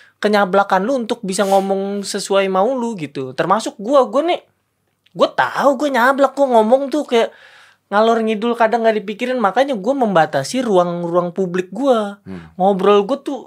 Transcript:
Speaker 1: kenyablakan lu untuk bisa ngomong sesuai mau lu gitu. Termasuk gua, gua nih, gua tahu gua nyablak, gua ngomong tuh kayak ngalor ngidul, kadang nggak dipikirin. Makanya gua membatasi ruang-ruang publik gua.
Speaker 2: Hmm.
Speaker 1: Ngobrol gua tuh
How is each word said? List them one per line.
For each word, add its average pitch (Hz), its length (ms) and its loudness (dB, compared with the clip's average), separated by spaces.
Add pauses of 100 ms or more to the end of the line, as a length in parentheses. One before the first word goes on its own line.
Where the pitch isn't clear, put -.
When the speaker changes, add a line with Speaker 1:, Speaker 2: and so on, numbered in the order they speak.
(180)
Speaker 1:
kenyablakan 196 680 2
lu 262 160 -2
untuk 240 220 -6
bisa 196 220 -4
ngomong 196 580 0
sesuai 196 460 -2
mau 190 220 2
lu 240 260 -4
gitu. 139 360 -8
Termasuk 185 460 -2
gua, 262 260 2
gua 247 220 -2
nih, 349 180 -2 (680)
gua - 180 0
tahu 180 480 0
gua 285 120 -2
nyablak, 262 440 2
gua 277 180 0
ngomong 247 380 2
tuh 302 160 -2
kayak 226 260 0 (560)
ngalor 226 320 2
ngidul, 220 360 -2
kadang 233 260 2
nggak 220 160 2
dipikirin. 220 400 -6
Makanya 240 360 0
gua 214 200 -2
membatasi 180 680 0
ruang-ruang 175 680 0
publik 180 380 -4
gua. 214 520 -2
Speaker 2:
Hmm. 175 340 -16
Speaker 1:
Ngobrol 196 480 2
gua 196 140 -4
tuh 262 280 -8